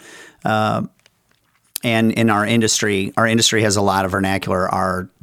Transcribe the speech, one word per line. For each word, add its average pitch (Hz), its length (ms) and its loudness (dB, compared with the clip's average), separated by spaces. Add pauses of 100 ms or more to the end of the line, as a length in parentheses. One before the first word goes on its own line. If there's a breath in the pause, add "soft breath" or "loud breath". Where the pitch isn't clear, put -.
(440 loud breath)
Uh, 110 380 0 (1000)
and 113 300 2
in 113 180 0
our 104 160 0
industry, 107 720 0
our 113 100 2
industry 110 360 2
has 107 120 2
a 104 80 0
lot 98 220 2
of 90 80 -4
vernacular. 95 560 -2
Our 92 420 -2 (120)